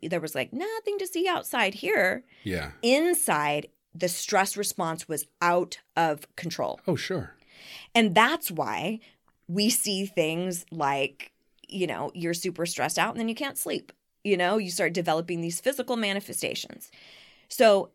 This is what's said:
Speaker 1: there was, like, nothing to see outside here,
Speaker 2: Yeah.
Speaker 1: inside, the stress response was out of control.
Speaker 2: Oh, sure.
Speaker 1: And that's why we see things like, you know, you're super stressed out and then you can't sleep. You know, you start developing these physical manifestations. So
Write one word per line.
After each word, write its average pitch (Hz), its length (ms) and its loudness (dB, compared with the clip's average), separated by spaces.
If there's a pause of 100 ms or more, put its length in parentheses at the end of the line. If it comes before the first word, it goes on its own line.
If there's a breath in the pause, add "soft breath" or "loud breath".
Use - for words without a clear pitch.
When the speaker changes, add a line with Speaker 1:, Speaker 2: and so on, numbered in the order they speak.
Speaker 1:
there 170 180 -2
was, 147 140 -6
like, 131 180 -4
nothing 415 460 -4
to 381 80 -4
see 359 220 -2
outside 233 460 0
here, 240 500 0 (180 soft breath)
Speaker 2:
Yeah. 90 300 -4 (100)
Speaker 1:
inside, 220 840 2 (260)
the 175 140 -2
stress 196 480 0
response 165 500 -4
was 151 200 -4 (140)
out 175 380 2 (180)
of 156 380 0
control. 160 540 -6
Speaker 2:
Oh, 165 80 2
sure. - 400 -4 (580 loud breath)
Speaker 1:
And 214 220 4
that's 262 340 6
why 156 480 -2 (480 soft breath)
we 208 240 2
see 202 360 0
things 175 640 -2
like, 139 580 -2 (380)
you 185 180 -2
know, 131 280 -4
you're 170 200 -2
super 175 320 -4
stressed 156 320 -2
out 185 120 2
and 233 100 -6
then 226 80 -2
you 226 80 -4
can't 277 220 -6
sleep. - 340 -6 (320)
You 202 120 4
know, 180 220 2
you 190 120 -2
start 175 220 0
developing 170 480 0
these 170 200 -4
physical 254 360 -2
manifestations. - 920 -4 (580 loud breath)
So 208 460 6